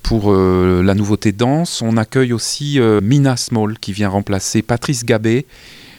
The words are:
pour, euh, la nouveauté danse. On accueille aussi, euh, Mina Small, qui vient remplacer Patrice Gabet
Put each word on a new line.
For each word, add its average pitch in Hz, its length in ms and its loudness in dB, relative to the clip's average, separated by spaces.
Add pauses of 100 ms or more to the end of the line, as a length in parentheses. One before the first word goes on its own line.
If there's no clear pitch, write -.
pour, 104 300 2
euh, 92 500 4
la 98 120 2
nouveauté 104 360 0
danse. 127 500 -2
On 113 140 0
accueille 120 380 0
aussi, 143 440 -4
euh, 110 240 4
Mina 131 360 2
Small, 110 420 -4
qui 101 140 -10
vient 101 160 -2
remplacer 101 520 -2
Patrice 117 440 -4
Gabet 113 400 0 (540)